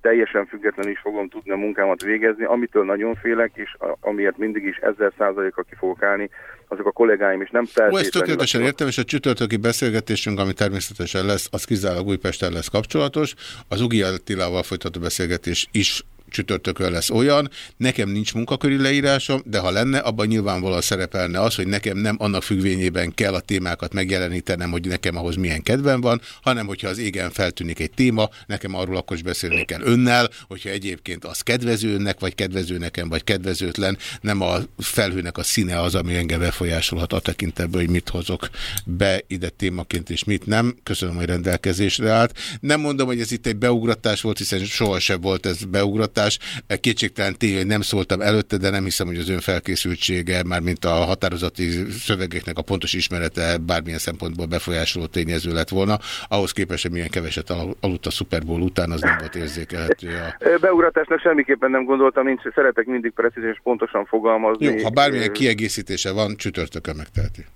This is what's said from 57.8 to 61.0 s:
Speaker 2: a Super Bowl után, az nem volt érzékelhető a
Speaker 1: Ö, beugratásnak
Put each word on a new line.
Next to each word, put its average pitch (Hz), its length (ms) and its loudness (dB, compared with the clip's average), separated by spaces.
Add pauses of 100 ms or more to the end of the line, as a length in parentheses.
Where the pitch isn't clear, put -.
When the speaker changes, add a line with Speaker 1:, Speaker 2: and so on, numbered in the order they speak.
Speaker 2:
a 95 40 0
Super 82 360 -2
Bowl 82 160 0
után, 90 300 0
az 82 100 -2
nem 82 180 2
volt 80 160 -10
érzékelhető 82 720 -2
a 85 320 -6
Speaker 1:
Ö, 170 180 6
beugratásnak 165 600 4